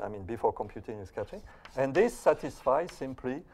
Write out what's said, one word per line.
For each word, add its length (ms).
I 60
mean, 140
before 300
computing 460
the 60
scattering. 360
And 180
this 200
satisfies 800
simply 500